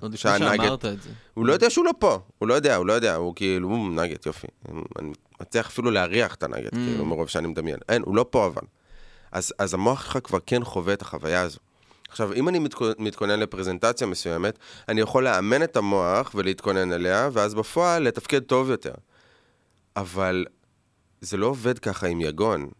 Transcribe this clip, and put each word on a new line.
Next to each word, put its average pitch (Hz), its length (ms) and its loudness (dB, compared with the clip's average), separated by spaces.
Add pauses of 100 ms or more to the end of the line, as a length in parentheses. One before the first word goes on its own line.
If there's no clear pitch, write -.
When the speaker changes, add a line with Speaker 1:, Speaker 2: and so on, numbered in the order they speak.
Speaker 1:
עוד 110 120 -8
לפני 104 180 2
Speaker 2:
שהנגט 104 320 4
Speaker 1:
שאמרת 107 220 0
את 101 160 -6
זה. - 80 -18 (240)
Speaker 2:
הוא 113 120 0
לא 131 80 6
יודע 220 160 6
שהוא 339 160 4
לא 339 140 4
פה, 135 200 4 (180)
הוא 104 120 -2
לא 120 40 6
יודע, 143 220 4
הוא 92 100 2
לא 104 80 4
יודע, 113 220 2
הוא 85 200 -2
כאילו, 92 340 0
"אמ, 98 300 -2
נגט, 82 260 -4
יופי." - 220 -8 (520)
אני 76 120 -8 (300)
מצליח 113 260 -2
אפילו 120 240 0
להריח 98 440 2
את - 80 -12
הנגט, 58 300 -6
Speaker 1:
Mm. - 20 -4
Speaker 2:
כאילו, 120 300 -2
מרוב 80 240 -2
שאני 82 180 -2
מדמיין. 80 300 -4 (120)
אין, 117 160 2
הוא 98 100 0
לא 120 140 4
פה 110 160 2
אבל. 82 160 -2 (720)
אז, - 280 -6
אז 95 140 0
המוח 110 320 0
שלך - 180 -4
כבר 95 220 -2
כן 123 180 0
חווה 98 300 -2
את 98 80 -6
החוויה 80 400 -2
הזו. 85 180 -6 (500)
עכשיו, 101 240 -4
אם 135 160 0
אני 180 100 2
מתכו-, 143 260 -4 (140)
מתכונן 104 400 -2
לפרזנטציה 104 680 -2
מסוימת, 90 520 -2 (300)
אני 110 120 2
יכול 127 220 2
לאמן 117 400 4
את 165 140 0
המוח 101 580 2
ולהתכונן 95 580 0
אליה, 92 400 2
ואז 107 200 2
בפועל 165 500 2
לתפקד 123 400 0
טוב 131 260 2
יותר. 98 240 -4 (1000)
אבל 92 500 -2 (760)
זה 95 160 -6
לא 98 100 2
עובד 123 320 -2
ככה 95 280 -4
עם 85 140 -2
יגון. 80 480 0 (100)